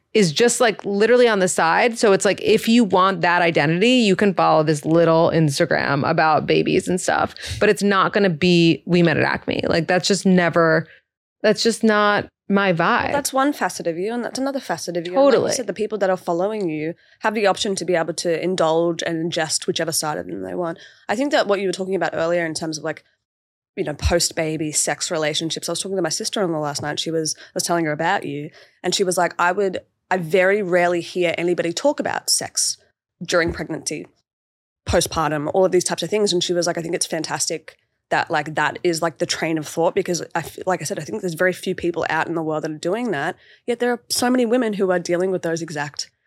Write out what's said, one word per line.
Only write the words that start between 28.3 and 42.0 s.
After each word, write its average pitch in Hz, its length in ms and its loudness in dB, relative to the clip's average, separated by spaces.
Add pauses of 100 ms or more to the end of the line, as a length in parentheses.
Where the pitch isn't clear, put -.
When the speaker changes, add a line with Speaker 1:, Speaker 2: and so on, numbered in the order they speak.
Speaker 2:
and 180 100 -2
she 208 100 0
was 180 140 0
like, 175 220 2
"I 175 120 2
would, 190 280 -2 (320)
I 190 60 2
very 185 440 2
rarely 175 400 2
hear 170 380 -2
anybody 170 340 -2
talk 294 260 0
about - 300 -4
sex - 480 -2 (480)
during 170 260 2
pregnancy, 156 540 -8 (840)
postpartum, 156 640 0
all 190 120 4
of 185 60 0
these 180 120 2
types 175 200 -4
of 170 60 -8
things." 202 240 0
And 175 100 0
she 185 100 -4
was 175 140 0
like, 170 100 -4
"I 170 40 -6
think 160 120 -6
it's - 140 -2
fantastic 156 680 -6 (320)
that, 156 200 0
like, 151 240 -2
that 151 300 -2
is, 165 180 0
like, 165 160 -4
the 175 80 -2
train 160 320 -2
of 151 100 -6
thought," 165 280 0
because 175 260 -2
I - 180 -8
f-, - 280 -12
like 180 140 -2
I 156 40 -10
said, 196 140 -6
I 151 40 -10
think 214 180 -8
there's 180 120 -6
very 180 200 0
few 185 200 -6
people 170 380 -4